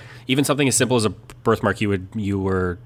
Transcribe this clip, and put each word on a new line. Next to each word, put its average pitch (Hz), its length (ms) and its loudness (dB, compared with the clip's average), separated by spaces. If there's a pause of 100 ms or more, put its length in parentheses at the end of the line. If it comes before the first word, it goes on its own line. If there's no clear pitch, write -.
(260)
even 135 180 2
something 139 240 2
as 117 80 0
simple 123 220 2
as 107 80 2
a 101 40 0
birthmark, - 720 -2
you 104 80 0
would, 95 260 -2
you 98 240 -4
were 92 480 -2